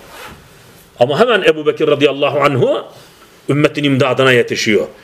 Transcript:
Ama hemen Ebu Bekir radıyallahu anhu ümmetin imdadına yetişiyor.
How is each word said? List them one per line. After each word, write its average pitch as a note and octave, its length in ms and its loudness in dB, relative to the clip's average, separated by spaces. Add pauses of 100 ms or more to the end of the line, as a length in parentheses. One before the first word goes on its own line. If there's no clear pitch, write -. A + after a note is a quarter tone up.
(1000)
Ama C3+ 200 2
hemen A3 220 2
Ebu D#3 240 0
Bekir D3+ 220 0
radıyallahu C#3+ 520 0
anhu D3 440 0 (640)
ümmetin D3 360 -2
imdadına C3 480 0
yetişiyor. A2+ 540 0 (180)